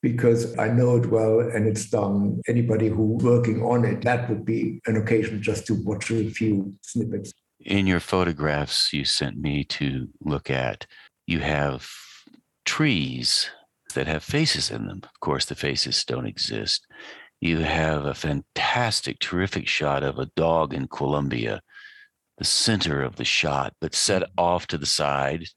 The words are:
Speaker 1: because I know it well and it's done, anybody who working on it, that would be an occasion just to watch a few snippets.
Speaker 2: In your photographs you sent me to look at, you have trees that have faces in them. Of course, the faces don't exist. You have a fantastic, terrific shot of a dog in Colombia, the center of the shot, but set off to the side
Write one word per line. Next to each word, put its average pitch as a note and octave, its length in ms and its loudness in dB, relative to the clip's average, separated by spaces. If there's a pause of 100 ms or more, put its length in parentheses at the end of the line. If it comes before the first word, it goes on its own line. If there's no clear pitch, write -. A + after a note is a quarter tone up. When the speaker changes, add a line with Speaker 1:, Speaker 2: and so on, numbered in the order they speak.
Speaker 1:
because A#2 540 2
I A2 120 0
know A#2+ 280 6
it A2+ 100 4
well A2 340 4
and A2 260 2
it's G#2 240 0
done, G2+ 560 2
anybody A2+ 420 2
who A2 340 2
working A#2 400 4
on A#2 220 4
it, G2+ 180 0
that A#2+ 260 0
would G#2 160 -2
be - 420 -2
an A2 100 2
occasion G#2+ 460 0
just A2 240 -2
to A2+ 80 0
watch G#2 380 -2
a A2 180 0
few G2 520 0
snippets. G#2+ 500 -6 (280)
Speaker 2:
In G2 280 2
your F2+ 100 4
photographs D#2 960 0
you C#2 120 -2
sent - 320 -2
me C#2+ 280 -2
to C2+ 440 -4 (120)
look C#2+ 280 -4
at, B1+ 380 -2 (400)
you D#2+ 140 0
have D2 500 -2 (760)
trees C#2 840 0 (440)
that C2+ 120 -2
have D#2 160 -4
faces - 480 0
in - 160 -6
them. F#2 160 -10
Of - 160 -20
course, C#2+ 280 -2
the C#2+ 100 -8
faces C2+ 480 -2
don't A#1+ 220 -4
exist. - 600 -4 (540)
You E2 180 2
have D#2 460 0
a C#2+ 100 -2
fantastic, - 1040 -2
terrific F2+ 480 -2
shot C#2+ 380 0
of C2+ 140 -2
a C2 180 -6
dog D#2+ 360 2
in C2+ 140 -4
Colombia, B1+ 760 -2 (760)
the - 80 -8
center F2+ 580 0
of A#1+ 140 -6
the - 80 -6
shot, C#2+ 560 0
but D#2+ 140 -4
set F#2 300 2 (120)
off F2 300 2
to F2+ 100 -6
the C#2+ 100 -4
side C#2+ 600 0 (100)